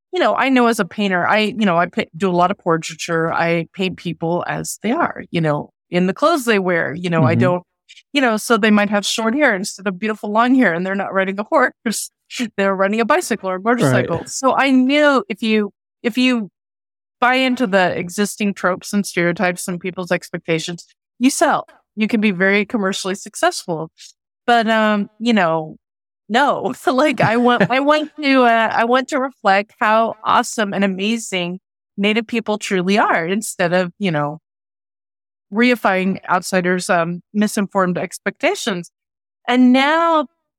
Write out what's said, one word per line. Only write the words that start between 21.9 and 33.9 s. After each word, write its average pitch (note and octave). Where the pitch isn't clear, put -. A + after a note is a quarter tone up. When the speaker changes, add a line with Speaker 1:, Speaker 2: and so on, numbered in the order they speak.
Speaker 1:
You G#3+
can A3+
be G#3+
very G3
commercially G3
successful. F#3
But, A#3
um, G#3+
you A#3
know, D#3+
no. A#3
<laughs> -
So, -
like, C4+
I G#3
want, A#3+
I B3+
want D4+
to, C4+
uh, A3+
I A3+
want B3+
to D4+
reflect G#3+
how A3
awesome G#3+
and G3
amazing F#3+
Native G#3+
people G#3+
truly G3
are B3
instead F#3+
of, F3+